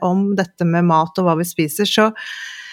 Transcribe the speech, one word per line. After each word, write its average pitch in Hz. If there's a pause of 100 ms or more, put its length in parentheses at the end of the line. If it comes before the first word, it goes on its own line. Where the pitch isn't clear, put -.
om 190
dette 180
med 170
mat 160
og 180
hva 165
vi 175
spiser, 175
så 214 (640)